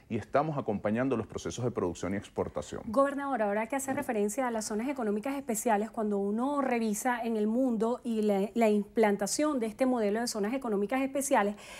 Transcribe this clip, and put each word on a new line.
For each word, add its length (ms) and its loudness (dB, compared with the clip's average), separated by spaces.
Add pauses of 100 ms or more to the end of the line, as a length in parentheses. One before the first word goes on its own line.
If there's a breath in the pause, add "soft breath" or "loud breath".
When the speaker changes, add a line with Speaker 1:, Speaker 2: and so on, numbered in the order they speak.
Speaker 1:
Y 100 -4
estamos 400 0
acompañando 600 0
los 80 -2
procesos 400 -6
de 60 0
producción 420 -2
y 40 -2
exportación. 680 -6
Speaker 2:
Gobernador, 560 0
ahora 260 0
que 80 -4
hace 180 -4
referencia 540 -2
a 40 -4
las 140 -4
zonas 220 -4
económicas 480 -2
especiales, 540 0
cuando 300 -2
uno 420 0
revisa 600 0
en 160 0
el 100 2
mundo 560 2
y 180 0
la, 320 4
la 160 4
implantación 920 2
de 60 -2
este 220 0
modelo 340 2
de 60 -2
zonas 260 -2
económicas 480 0
especiales, 540 2 (240 loud breath)